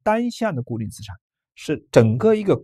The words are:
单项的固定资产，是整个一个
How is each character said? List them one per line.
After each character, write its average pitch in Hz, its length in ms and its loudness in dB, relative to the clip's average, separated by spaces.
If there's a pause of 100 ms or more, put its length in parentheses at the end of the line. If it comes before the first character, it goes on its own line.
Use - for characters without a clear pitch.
单 233 280 0
项 208 240 -4
的 120 80 -6
固 117 140 -8
定 107 120 -6
资 - 140 -16
产， 87 120 -16 (400)
是 - 360 -6
整 113 260 6
个 214 180 4
一 214 80 -2
个 175 200 2